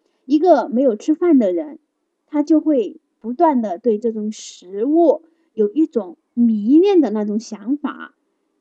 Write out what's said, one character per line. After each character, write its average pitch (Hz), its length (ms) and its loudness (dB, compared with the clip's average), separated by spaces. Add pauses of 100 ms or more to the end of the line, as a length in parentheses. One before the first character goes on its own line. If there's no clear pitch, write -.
(240)
一 285 140 0
个 302 320 4
没 247 120 -2
有 240 140 2
吃 311 180 -2
饭 330 240 2
的 196 140 2
人， 151 260 -8 (480)
他 294 160 -4
就 302 160 2
会 277 400 -2 (220)
不 233 140 -10
断 302 260 0
的 190 180 -6
对 214 200 -2
这 226 120 -4
种 214 220 -8
食 196 540 -10
物 311 400 2 (260)
有 208 180 -2
一 311 160 0
种 190 300 -8 (160)
迷 233 480 2
恋 392 200 4
的 233 100 0
那 214 140 -4
种 208 140 -4
想 226 380 -8
法， 208 400 -12 (440)